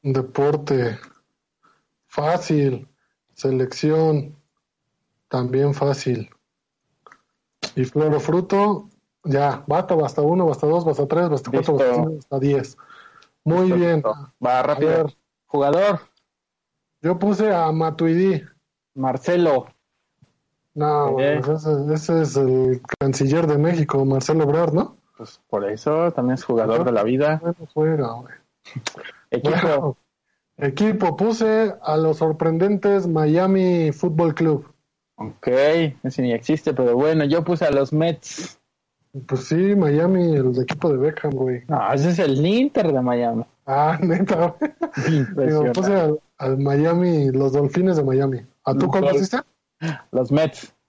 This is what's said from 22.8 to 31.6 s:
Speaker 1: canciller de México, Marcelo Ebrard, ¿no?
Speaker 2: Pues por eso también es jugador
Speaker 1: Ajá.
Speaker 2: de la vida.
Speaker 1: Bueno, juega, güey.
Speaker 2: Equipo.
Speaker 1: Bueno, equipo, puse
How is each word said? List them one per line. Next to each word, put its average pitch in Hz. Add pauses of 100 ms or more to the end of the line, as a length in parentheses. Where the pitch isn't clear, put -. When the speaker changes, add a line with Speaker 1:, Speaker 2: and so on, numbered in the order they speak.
Speaker 1:
canciller 139
de 151
México, 151
Marcelo 135
Ebrard, 147
¿no? 202 (200)
Speaker 2:
Pues -
por 101
eso 151
también 127
es -
jugador 113
Speaker 1:
Ajá. 143
Speaker 2:
de 123
la 107
vida. 143
Speaker 1:
Bueno, 170 (180)
juega, 156
güey. 120 (1000)
Speaker 2:
Equipo. 147 (100)
Speaker 1:
Bueno, 147 (600)
equipo, 180
puse 220